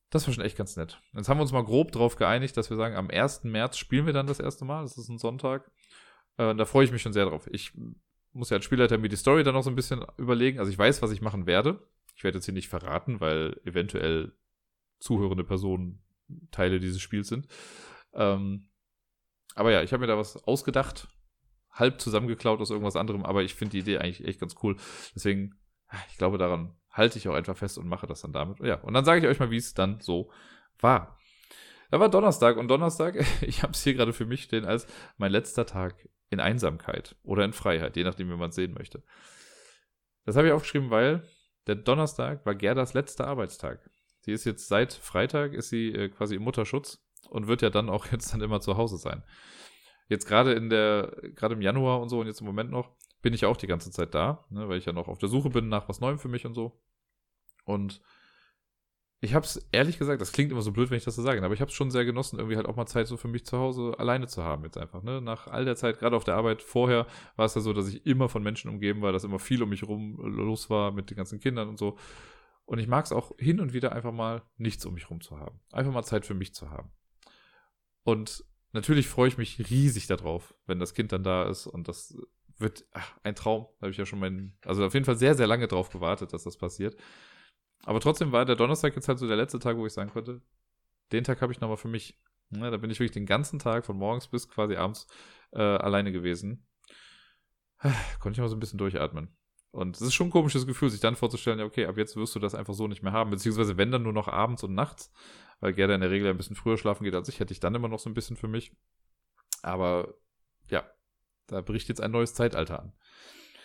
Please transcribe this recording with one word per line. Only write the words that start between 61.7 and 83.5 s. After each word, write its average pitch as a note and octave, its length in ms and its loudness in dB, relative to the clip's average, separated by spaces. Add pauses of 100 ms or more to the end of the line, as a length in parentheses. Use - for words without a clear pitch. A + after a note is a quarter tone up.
schon B2+ 180 -2
sehr B2 140 2
genossen, B2 320 -2
irgendwie A2 200 -2
halt A2 100 -2
auch G#2+ 80 -4
mal A#2 100 -2
Zeit A2+ 220 0
so A#2+ 100 -8
für - 100 -8
mich A#2 180 -6
zu B2+ 120 -4
Hause B2+ 400 -2
alleine A#2+ 300 0
zu - 160 -6
haben D2+ 200 -4
jetzt E2 140 -12
einfach, E2+ 260 -10
ne? B2+ 180 -6
Nach A2+ 260 -8
all B2+ 180 -2
der B2 100 0
Zeit, A#2 240 0
gerade A#2+ 160 2
auf G#2+ 80 2
der F2+ 120 2
Arbeit A2 260 2
vorher, A#2+ 460 2 (280)
war A2 100 2
es G#2+ 100 0
ja A2+ 60 2
so, G#2+ 120 0
dass G2+ 140 0
ich G2+ 180 -8
immer C3 220 4
von G#2+ 160 -2
Menschen A2 260 -4
umgeben G#2 320 -2
war, G2+ 100 2
dass F#2+ 120 0
immer G2+ 160 -4
viel A#2+ 240 0
um G#2 60 -2
mich G2+ 180 -4
rum G#2+ 300 -6
los G#2+ 520 -4
war G#2 220 2
mit G2 180 -6
den G#2 80 -10
ganzen G2+ 220 -8
Kindern A#2 300 -2
und G#2+ 80 -12
so. G#2 200 -4 (680)
Und - 140 -4
ich A2 80 -2
mag's B2+ 240 0
auch - 260 -2
hin E3 220 2
und C3+ 140 -2
wieder B2+ 200 -2
einfach A#2 180 -6
mal A2+ 300 -4 (160)
nichts A2 280 -4
um F2+ 100 -8
mich - 140 -12
rum E2 120 -12
zu D2+ 180 -18
haben. - 200 -14 (120)
Einfach C3+ 220 -2
mal A#2+ 100 -2
Zeit G#2+ 220 -2
für G#2+ 80 -8
mich F#2+ 200 -6
zu - 180 -14
haben. - 200 -14 (1120)
Und A2 400 -2 (280)
natürlich C3+ 360 2
freue B2+ 200 4
ich B2+ 100 0
mich G#2+ 320 -6
riesig B2+ 380 2
darauf, F2 460 -4 (120)
wenn F2+ 140 -2
das F2+ 140 -4
Kind G#2+ 180 -2
dann F#2+ 120 -2
da F#2 240 2
ist F#2+ 200 -6
und E2+ 200 -10
das - 300 -12 (400)
wird, - 360 -4
ach, - 300 -14
ein G#2+ 120 -6
Traum, A2+ 320 -2 (120)